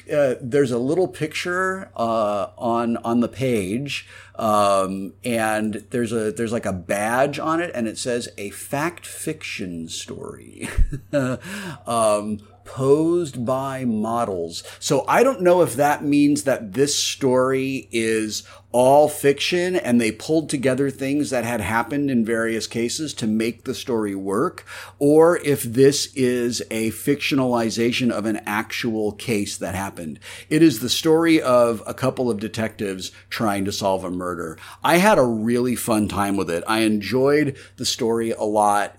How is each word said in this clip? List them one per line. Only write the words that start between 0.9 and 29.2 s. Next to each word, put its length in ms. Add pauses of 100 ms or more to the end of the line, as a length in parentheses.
picture, 880
uh, 520 (100)
on, 400
on 220
the 80
page, 800 (300)
um, 800 (100)
and 640
there's 220
a, 180
there's, 220
like, 140
a 80
badge 640
on 220
it, 140
and 140
it 80
says, 400
"A 140
fact 560
fiction 840
story." 800 (420)
<laughs> 120 (640)
Um, 540 (240)
posed 800
by 400
models. 800 (160)
So 300
I 160
don't 160
know 220
if 120
that 300
means 400
that 300
this 220
story 920
is 540 (260)
all 380
fiction 680
and 240
they 120
pulled 360
together 400
things 420
that 140
had 160
happened 480
in 160
various 440
cases 460
to 120
make 380
the 100
story 400
work, 500 (360)
or 380
if 260
this 500
is 560
a 220
fictionalization 1200
of 140
an 200
actual 640
case 460